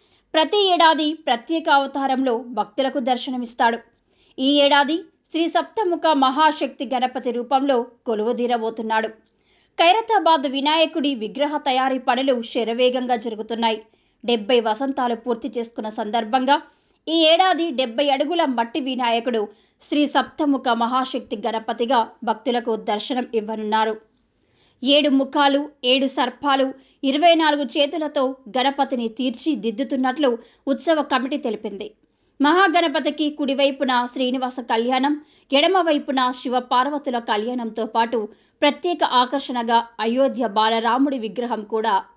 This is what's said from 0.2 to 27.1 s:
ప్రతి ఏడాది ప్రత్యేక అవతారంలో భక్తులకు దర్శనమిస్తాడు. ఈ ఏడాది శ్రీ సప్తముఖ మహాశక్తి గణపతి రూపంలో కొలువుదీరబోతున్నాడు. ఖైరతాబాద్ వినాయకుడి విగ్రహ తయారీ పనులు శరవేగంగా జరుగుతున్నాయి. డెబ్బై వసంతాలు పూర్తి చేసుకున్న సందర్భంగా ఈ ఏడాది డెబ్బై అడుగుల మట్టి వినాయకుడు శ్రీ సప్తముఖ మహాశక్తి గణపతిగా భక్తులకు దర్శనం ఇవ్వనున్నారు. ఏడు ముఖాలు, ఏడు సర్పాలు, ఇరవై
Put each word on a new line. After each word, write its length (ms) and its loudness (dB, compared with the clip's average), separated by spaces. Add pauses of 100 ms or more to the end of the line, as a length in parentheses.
ప్రతి 380 2
ఏడాది 420 4
ప్రత్యేక 560 -4
అవతారంలో 680 0
భక్తులకు 600 -4
దర్శనమిస్తాడు. 800 -2 (600)
ఈ 220 4
ఏడాది 360 4 (340)
శ్రీ 180 0
సప్తముఖ 520 -2 (120)
మహాశక్తి 840 0
గణపతి 360 -2
రూపంలో 560 0 (200)
కొలువుదీరబోతున్నాడు. 1040 -2 (680)
ఖైరతాబాద్ 680 4
వినాయకుడి 680 0
విగ్రహ 420 -4
తయారీ 420 0
పనులు 440 0
శరవేగంగా 720 0
జరుగుతున్నాయి. 680 -4 (420)
డెబ్బై 360 2
వసంతాలు 540 -2
పూర్తి 340 -6
చేసుకున్న 400 -8
సందర్భంగా 760 0 (460)
ఈ 160 0
ఏడాది 460 4
డెబ్బై 380 -2
అడుగుల 360 0
మట్టి 360 -2
వినాయకుడు 680 -2 (340)
శ్రీ 240 0
సప్తముఖ 680 0
మహాశక్తి 640 -2
గణపతిగా 760 -2 (140)
భక్తులకు 520 -2
దర్శనం 580 -4
ఇవ్వనున్నారు. 680 -2 (840)
ఏడు 240 4
ముఖాలు, 600 2 (140)
ఏడు 220 2
సర్పాలు, 680 -2 (300)
ఇరవై 300 4